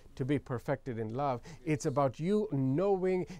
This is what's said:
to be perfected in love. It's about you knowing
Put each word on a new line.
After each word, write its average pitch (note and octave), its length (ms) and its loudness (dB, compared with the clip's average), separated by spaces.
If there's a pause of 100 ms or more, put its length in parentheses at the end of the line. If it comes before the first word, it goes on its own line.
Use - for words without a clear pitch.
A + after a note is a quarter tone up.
(160)
to - 80 -2
be C3+ 160 2
perfected B2+ 580 -4
in A2+ 180 -4
love. C3 260 -2 (240)
It's D#3 200 0
about C#3 320 2
you G3+ 360 2
knowing F3+ 720 2 (140)